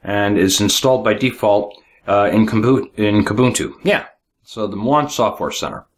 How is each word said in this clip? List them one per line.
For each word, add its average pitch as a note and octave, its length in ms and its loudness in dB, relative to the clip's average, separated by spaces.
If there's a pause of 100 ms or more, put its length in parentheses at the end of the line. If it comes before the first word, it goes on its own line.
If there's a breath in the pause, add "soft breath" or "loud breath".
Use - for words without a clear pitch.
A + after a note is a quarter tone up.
and G2+ 340 0
is F#2+ 240 2
installed B2 420 2
by G#2+ 120 2
default, G#2+ 600 0 (320 soft breath)
uh, G2+ 240 2
in G#2+ 140 4
Kubu-, A2+ 540 0
in G#2 240 2
Kubuntu. A2+ 500 0 (100)
Yeah, F3+ 220 0 (380)
so A2 240 -6
the G2 100 -8
Muon C#3+ 320 0
Software E2+ 420 -2
Center. - 360 -10 (100)